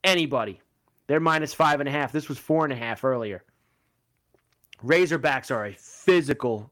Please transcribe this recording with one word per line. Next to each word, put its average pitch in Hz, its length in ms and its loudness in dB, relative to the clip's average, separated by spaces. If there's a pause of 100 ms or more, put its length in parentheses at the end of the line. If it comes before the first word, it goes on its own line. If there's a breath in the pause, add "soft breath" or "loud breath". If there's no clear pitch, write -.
Anybody. 139 560 0 (480)
They're 151 140 2
minus 156 320 0
five 147 260 2
and 143 80 -4
a 139 40 -4
half. 143 200 -2
This 151 160 -4
was 131 100 -6
four 156 280 0
and 139 80 -4
a - 20 -4
half 117 300 -6
earlier. 117 380 -2 (1400)
Razorbacks 156 680 2
are 110 180 -4
a 101 120 -12
physical, 131 920 0